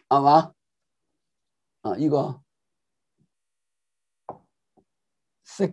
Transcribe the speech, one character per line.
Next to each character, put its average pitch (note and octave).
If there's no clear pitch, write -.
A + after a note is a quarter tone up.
係 C#3
嘛？ D3+
啊， G#2+
呢 C#3+
個 C#3+
色 -